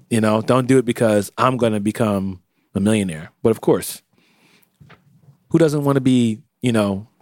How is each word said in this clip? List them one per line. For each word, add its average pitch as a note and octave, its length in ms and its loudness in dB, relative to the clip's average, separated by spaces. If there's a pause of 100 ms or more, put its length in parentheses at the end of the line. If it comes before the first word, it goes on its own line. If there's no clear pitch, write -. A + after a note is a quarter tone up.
(100)
You A2+ 100 0
know, A2 220 2
don't B2+ 260 0
do C3 100 4
it A#2+ 60 0
because A2 540 0
I'm B2+ 180 2
gonna A2 240 0
become G2 600 -4 (340)
a G2 60 -2
millionaire. G2 500 -2 (120)
But A#2 80 2
of A2 100 -2
course, - 420 -2 (1500)
who E3 80 2
doesn't D3+ 260 0
wanna C#3 160 2
be, B2 420 0 (200)
you B2 100 0
know, G2+ 360 -2 (140)